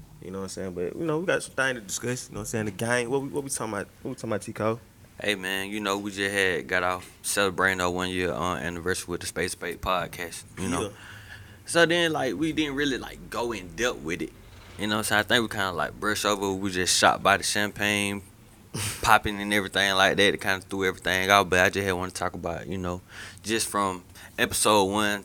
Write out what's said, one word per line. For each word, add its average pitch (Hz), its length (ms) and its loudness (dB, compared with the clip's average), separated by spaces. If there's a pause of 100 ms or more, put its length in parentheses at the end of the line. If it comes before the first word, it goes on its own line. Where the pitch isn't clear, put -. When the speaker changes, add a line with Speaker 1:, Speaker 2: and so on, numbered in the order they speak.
(220)
Speaker 1:
You 90 100 -12
know 95 80 -6
what 98 60 -6
I'm 95 40 -10
saying? 92 240 -8
But, 87 220 -4
you 165 100 -6
know, 156 140 -2
we 185 60 -4
got 143 180 0
some - 100 -14
things 131 260 0
to - 60 -14
discuss. 123 440 -6
You - 60 -14
know 101 40 -6
what - 20 -6
I'm 113 40 -8
saying? 110 200 -4
The 107 60 -4
game. 117 380 0
What 135 120 0
we, 139 80 -6
what 143 140 -4
we 135 60 -8
talking 110 240 -4
about? 98 140 -4 (140)
What - 80 -6
we 127 60 -8
talking 113 160 -8
about, 101 100 -2
T-Cole? 110 380 -2 (420)
Speaker 2:
Hey, 104 140 2
man, 95 340 -4
you 107 100 -4
know, 101 180 0
we 101 140 -6
just 98 220 -2
had 92 340 2
got 90 160 0
off 90 260 -2 (120)
celebrating 95 580 2
our 90 100 4
one 90 200 -2
year, 90 240 0
uh, 85 220 -2
anniversary 87 560 -4
with 87 100 -4
the - 60 -8
Space 87 260 -4
Spade - 280 -8
Podcast, 85 640 -4 (160)
you 92 80 -2
know? 87 160 -2
Speaker 1:
Yeah. 101 60 -6 (760)
Speaker 2:
So 170 200 4
then, 170 260 2
like, 135 240 0
we 156 160 -2
didn't 147 240 -2
really, 139 220 0
like, 82 320 -12
go 117 240 -4
in 92 220 -8
depth 117 260 -2
with 80 200 -4
it. - 120 -6 (440)
You 101 100 -4
know 107 80 2
what 110 40 2
I'm 107 60 -2
saying? 104 160 4
I - 20 2
think 120 200 4
we 107 40 -2
kinda, 98 240 -2
like, 78 280 -2
brushed 104 260 0
over. 101 260 2
We 95 180 -2
just 92 280 2
shot 78 260 6
by 95 140 6
the 85 60 -4
champagne, 101 800 0 (380)
<laughs> - 400 -6
popping 107 380 4
and 101 140 -2
everything 98 420 2
like 95 220 6
that. 98 160 8
It - 80 -4
kinda 95 240 -2
threw 98 200 -2
everything 92 440 0
out. 101 200 6
But 90 100 4
I 95 100 6
just 98 160 -2
had 95 80 0
wanna 90 180 -4
talk 90 220 -4
about, 85 340 -8
you 92 100 -4
know, 90 220 -4 (420)
just 107 280 -2
from 95 340 -2 (340)
episode 107 480 4
one 104 400 0